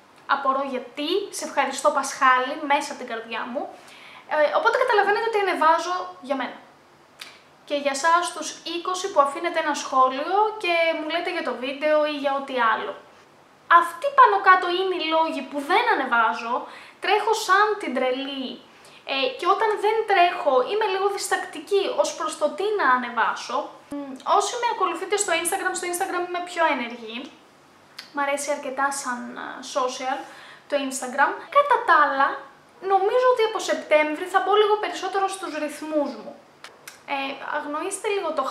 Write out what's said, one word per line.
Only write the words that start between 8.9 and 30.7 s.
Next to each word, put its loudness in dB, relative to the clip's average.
που 4
αφήνετε 2
ένα 0
σχόλιο 2
και 2
μου -6
λέτε -2
για -4
το -2
βίντεο 2
ή -4
για 2
ό,τι -8
άλλο. -4
Αυτοί -4
πάνω 8
κάτω 8
είναι 0
οι -2
λόγοι 0
που -6
δεν 4
ανεβάζω, 0
τρέχω 2
σαν 4
την -6
τρελή, -4
ε, 0
και -4
όταν 0
δεν 2
τρέχω 4
είμαι 0
λίγο 0
διστακτική -2
ως 0
προς -6
το 0
τι -2
να 2
ανεβάσω. -2
Μ, -10
όσοι 0
με 0
ακολουθείτε -2
στο 0
Instagram, -2
στο -6
Instagram -2
είμαι -4
πιο 0
ενεργή. -8
Μ' -4
αρέσει -2
αρκετά -2
σαν, -6
ε, -12
social -2
το -2